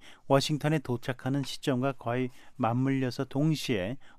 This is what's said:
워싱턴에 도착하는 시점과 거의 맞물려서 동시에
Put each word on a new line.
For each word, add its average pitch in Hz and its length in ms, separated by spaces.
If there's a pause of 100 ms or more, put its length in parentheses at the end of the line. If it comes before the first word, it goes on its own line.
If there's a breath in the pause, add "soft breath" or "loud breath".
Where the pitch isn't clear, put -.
(260 loud breath)
워싱턴에 147 540
도착하는 131 640
시점과 131 480
거의 123 380 (260 soft breath)
맞물려서 127 720
동시에 135 720 (200 soft breath)